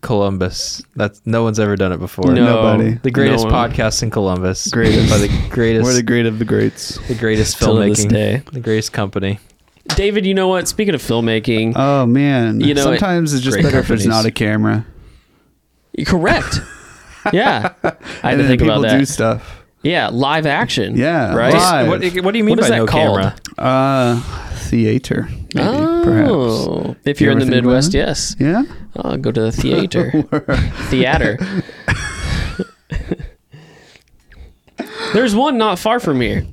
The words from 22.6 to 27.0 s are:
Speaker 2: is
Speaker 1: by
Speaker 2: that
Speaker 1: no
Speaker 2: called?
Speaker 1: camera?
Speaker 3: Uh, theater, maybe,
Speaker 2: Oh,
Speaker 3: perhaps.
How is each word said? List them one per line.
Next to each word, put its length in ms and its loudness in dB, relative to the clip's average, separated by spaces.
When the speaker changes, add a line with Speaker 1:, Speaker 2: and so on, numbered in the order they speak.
Speaker 2:
is 60 2
Speaker 1:
by 100 2
Speaker 2:
that 20 -
Speaker 1:
no 80 2
Speaker 2:
called? 320 2
Speaker 1:
camera? 180 -2
Speaker 3:
Uh, 640 0
theater, 600 0
maybe, 140 0
Speaker 2:
Oh, 360 0
Speaker 3:
perhaps. 1000 0